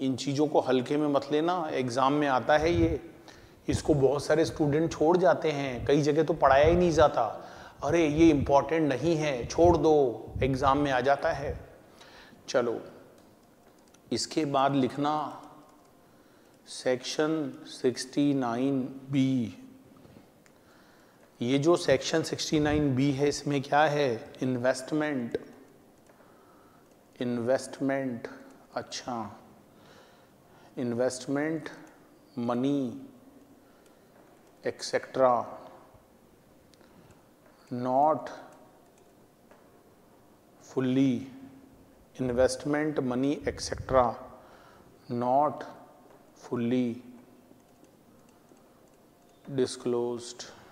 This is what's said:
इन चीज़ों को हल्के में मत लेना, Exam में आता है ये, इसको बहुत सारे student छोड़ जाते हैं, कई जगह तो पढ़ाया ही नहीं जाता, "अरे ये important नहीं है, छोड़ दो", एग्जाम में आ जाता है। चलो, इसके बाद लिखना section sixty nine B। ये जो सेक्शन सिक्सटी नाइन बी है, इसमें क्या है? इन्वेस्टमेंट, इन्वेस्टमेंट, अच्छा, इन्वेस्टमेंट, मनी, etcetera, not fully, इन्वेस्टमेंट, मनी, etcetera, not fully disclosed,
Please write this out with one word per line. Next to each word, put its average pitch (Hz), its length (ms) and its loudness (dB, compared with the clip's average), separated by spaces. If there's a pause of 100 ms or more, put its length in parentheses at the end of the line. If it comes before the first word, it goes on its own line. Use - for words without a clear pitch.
इन 131 160 -2
चीज़ों 139 300 0
को 151 140 2
हल्के 131 360 0
में 151 120 0
मत 139 240 -2
लेना, 160 400 -2
Exam 131 400 0
में 147 160 0
आता 131 300 2
है 165 140 2
ये, 165 380 0 (580)
इसको 156 260 0
बहुत 135 300 2
सारे 156 200 4
student 160 480 0
छोड़ 165 240 4
जाते 165 340 2
हैं, 135 360 -6
कई 143 160 4
जगह 147 200 2
तो 160 120 0
पढ़ाया 143 320 6
ही 170 100 6
नहीं 175 160 4
जाता, 139 580 2 (340)
"अरे 156 240 2
ये 160 220 6
important 143 640 2
नहीं 151 240 0
है, 139 300 -4
छोड़ 170 300 6
दो", 147 500 2 (160)
एग्जाम 135 360 2
में 143 120 2
आ 127 100 2
जाता 139 320 2
है। 139 380 -8 (760)
चलो, 120 320 0 (1300)
इसके 135 320 -2
बाद 139 300 2
लिखना 143 680 -2 (1200)
section 139 1000 -2
sixty 143 680 0
nine 127 680 -2 (100)
B। 131 480 0 (1800)
ये 131 160 0
जो 156 180 4
सेक्शन 147 460 0
सिक्सटी 151 380 -2
नाइन 147 360 2
बी 139 160 2
है, 143 160 0
इसमें 143 340 -2
क्या 147 220 2
है? 143 480 -2 (100)
इन्वेस्टमेंट, 127 960 -2 (1800)
इन्वेस्टमेंट, 127 1080 -4 (460)
अच्छा, 113 680 -10 (1400)
इन्वेस्टमेंट, 139 880 -4 (680)
मनी, 120 720 -2 (1600)
etcetera, 123 800 0 (2250)
not 127 580 0 (2500)
fully, 131 500 0 (1000)
इन्वेस्टमेंट, 147 800 0
मनी, 135 500 -2
etcetera, 120 680 0 (960)
not 127 520 0 (840)
fully 120 500 -2 (2750)
disclosed, 120 840 -4 (280)